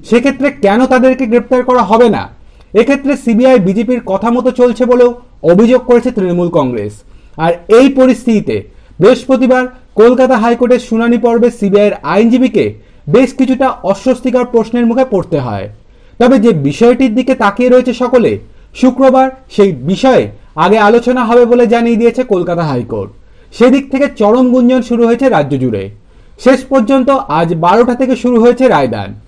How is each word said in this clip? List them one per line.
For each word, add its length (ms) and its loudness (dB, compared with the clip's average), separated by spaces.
সেক্ষেত্রে 440 0
কেন 260 0
তাদেরকে 400 0
গ্রেপ্তার 380 0
করা 180 0
হবে 280 2
না? 120 -4
এক্ষেত্রে 420 0
সিবিআই 440 2
বিজেপির 440 -2
কথা 260 -4
মতো 200 -2
চলছে 360 0
বলেও 240 2
অভিযোগ 400 4
করেছে 300 0
তৃণমূল 380 -2
কংগ্রেস। 420 -4
আর 140 -2
এই 220 6
পরিস্থিতিতে 640 0
বৃহস্পতিবার 680 2
কলকাতা 440 4
হাইকোর্টের 480 0
শুনানি 320 0
পর্বে 320 0
সিবিআই 380 0
এর 60 -2
আইনজীবীকে 600 0
বেশ 280 2
কিছুটা 320 -2
অস্বস্তিকর 600 -2
প্রশ্নের 440 -2
মুখে 200 0
পড়তে 300 -4
হয়। 260 -8
তবে 180 4
যে 120 2
বিষয়টির 520 0
দিকে 200 -2
তাকিয়ে 380 0
রয়েছে 220 2
সকলে, 360 0
শুক্রবার 520 2
সেই 220 0
বিষয়ে 380 0
আগে 220 2
আলোচনা 460 0
হবে 220 4
বলে 200 2
জানিয়ে 340 0
দিয়েছে 240 0
কলকাতা 400 -2
হাইকোর্ট। 460 -6
সেদিক 380 2
থেকে 160 -2
চরম 340 2
গুঞ্জন 320 2
শুরু 220 -2
হয়েছে 240 0
রাজ্য 300 -2
জুড়ে। 260 -4
শেষ 240 2
পর্যন্ত 440 0
আজ 260 -2
বারোটা 380 0
থেকে 220 -2
শুরু 240 -2
হয়েছে 260 2
রায়দান। 440 -2